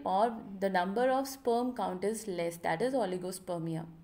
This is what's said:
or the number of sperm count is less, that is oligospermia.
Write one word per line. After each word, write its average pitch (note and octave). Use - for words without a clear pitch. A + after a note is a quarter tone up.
or G#3+
the G3
number G3
of C4+
sperm B3
count F#3
is A3
less, E3+
that E3
is C4
oligospermia. F3+